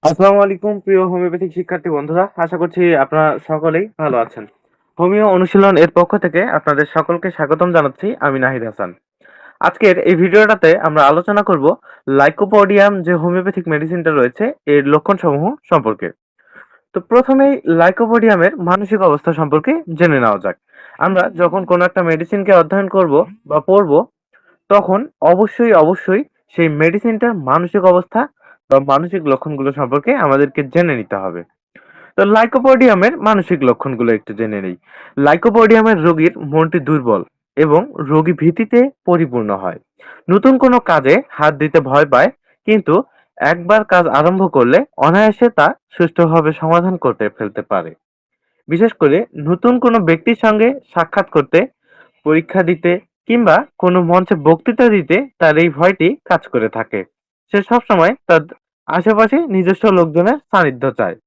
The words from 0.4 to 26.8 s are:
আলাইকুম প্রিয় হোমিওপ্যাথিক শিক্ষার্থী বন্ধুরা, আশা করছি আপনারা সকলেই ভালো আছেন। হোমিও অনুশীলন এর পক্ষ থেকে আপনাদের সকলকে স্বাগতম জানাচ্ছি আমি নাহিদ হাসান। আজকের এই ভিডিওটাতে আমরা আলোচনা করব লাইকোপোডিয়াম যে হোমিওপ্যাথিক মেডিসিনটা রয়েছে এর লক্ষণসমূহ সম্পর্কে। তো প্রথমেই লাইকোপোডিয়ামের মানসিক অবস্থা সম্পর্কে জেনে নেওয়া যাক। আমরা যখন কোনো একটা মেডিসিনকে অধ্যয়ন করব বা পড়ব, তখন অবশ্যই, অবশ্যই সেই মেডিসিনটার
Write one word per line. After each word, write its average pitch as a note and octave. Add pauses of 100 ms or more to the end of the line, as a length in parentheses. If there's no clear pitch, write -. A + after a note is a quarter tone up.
আলাইকুম G3+
প্রিয় F#3
হোমিওপ্যাথিক F3+
শিক্ষার্থী F3
বন্ধুরা, D#3
আশা E3+
করছি E3+
আপনারা D3+ (100)
সকলেই D#3+ (100)
ভালো C#3
আছেন। A2+ (520)
হোমিও G3+
অনুশীলন F#3+
এর E3
পক্ষ F3
থেকে F3
আপনাদের D3+
সকলকে E3+
স্বাগতম D#3
জানাচ্ছি E3
আমি C3+
নাহিদ B2+
হাসান। G2 (680)
আজকের G3
এই F3
ভিডিওটাতে F#3
আমরা D#3
আলোচনা G3+
করব E3+ (320)
লাইকোপোডিয়াম G3
যে F3
হোমিওপ্যাথিক F3
মেডিসিনটা D#3+
রয়েছে D3 (140)
এর C#3+
লক্ষণসমূহ D#3+ (140)
সম্পর্কে। A2+ (840)
তো F#3
প্রথমেই C4+
লাইকোপোডিয়ামের G3+
মানসিক F#3+
অবস্থা E3
সম্পর্কে D#3 (120)
জেনে C#3
নেওয়া A2
যাক। F#2 (420)
আমরা F#3
যখন F3+
কোনো F3
একটা F3+
মেডিসিনকে E3+
অধ্যয়ন F#3
করব F3 (200)
বা D3+
পড়ব, F#3 (640)
তখন G3+ (120)
অবশ্যই, G#3
অবশ্যই F#3 (340)
সেই E3
মেডিসিনটার G3+